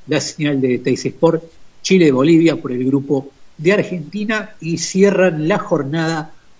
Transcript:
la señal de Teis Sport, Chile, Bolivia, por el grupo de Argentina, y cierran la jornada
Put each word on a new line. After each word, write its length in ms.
la 120
señal 400
de 200
Teis 260
Sport, 380
Chile, 280
Bolivia, 440
por 160
el 120
grupo 460
de 160
Argentina, 920
y 180
cierran 680
la 120
jornada 760